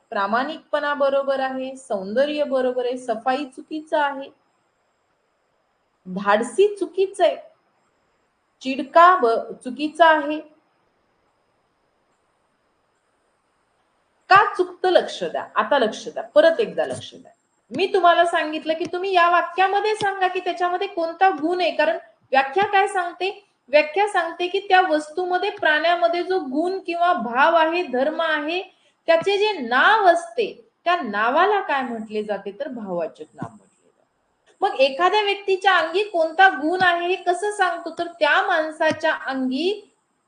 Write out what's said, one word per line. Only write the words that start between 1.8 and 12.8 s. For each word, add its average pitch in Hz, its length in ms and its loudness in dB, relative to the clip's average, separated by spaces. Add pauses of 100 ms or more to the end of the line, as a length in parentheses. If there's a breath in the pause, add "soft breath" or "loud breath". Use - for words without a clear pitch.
बरोबर 254 420 -2
आहे, 254 120 -4
सफाई 254 480 -4
चुकीचं 311 540 -6
आहे, 277 300 -4 (1800)
धाडसी 214 680 0
चुकीचं 381 480 -2
आहे, 311 120 2 (1300)
चिडका 320 540 6
ब-, 226 360 0 (120)
चुकीचा 302 420 0
आहे. 302 340 2 (4000)